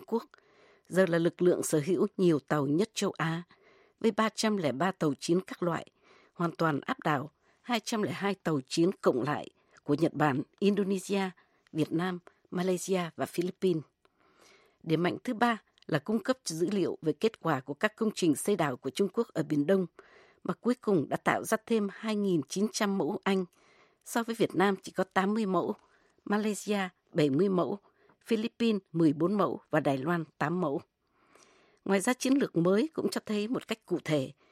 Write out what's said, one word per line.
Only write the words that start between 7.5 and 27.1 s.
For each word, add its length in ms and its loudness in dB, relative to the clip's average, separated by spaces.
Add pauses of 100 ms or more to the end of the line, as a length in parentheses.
hai 180 -2
trăm 220 -4
lẻ 100 -2
hai 240 -2
tàu 320 0
chiến 220 2 (120)
cộng 200 2
lại 280 -4 (340)
của 100 0
Nhật 200 2
Bản, 280 2 (180)
Indonesia, 720 0 (420)
Việt 200 -2
Nam, 280 -2 (320)
Malaysia 500 -2 (140)
và 100 -6
Philippines. 580 0 (1000)
Điểm 200 0
mạnh 200 0
thứ 100 -4
ba 240 0 (300)
là 120 -2
cung 200 -2
cấp 260 -2
dữ 240 -2
liệu 320 0
về 120 0
kết 280 -2
quả 180 0
của 140 -10
các 220 -2
công 200 -2
trình 200 2
xây 200 -2
đảo 220 0
của 120 -8
Trung 240 0
Quốc 140 -2
ở 160 -4
Biển 240 0
Đông, 180 4 (580)
mà 100 -2
cuối 220 -2
cùng 340 0
đã 80 -2
tạo 260 -2
ra 220 -2
thêm 260 0
hai 240 -6
nghìn 340 2
chín 220 -2
trăm 260 -2
mẫu 260 -2
Anh. 220 0 (600)
So 180 -2
với 120 -6
Việt 200 0
Nam 260 4
chỉ 100 -14
có 120 -2
tám 300 0
mươi 120 0
mẫu, 300 0 (500)
Malaysia 540 -2 (340)